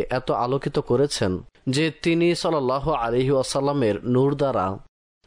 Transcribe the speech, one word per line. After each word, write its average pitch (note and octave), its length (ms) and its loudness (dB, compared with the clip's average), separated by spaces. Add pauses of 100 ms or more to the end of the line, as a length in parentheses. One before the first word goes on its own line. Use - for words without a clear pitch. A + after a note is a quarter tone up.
(100)
এত B2 260 -2
আলোকিত C3 440 -2
করেছেন B2 520 0 (340)
যে C#3 180 0 (140)
তিনি E3+ 360 2
সাল্লাল্লাহু C#3+ 600 0
আলাইহি B2+ 380 0
ওয়াসাল্লামের C#3 640 0 (100)
নূর B2+ 280 2
দ্বারা C3+ 300 0 (640)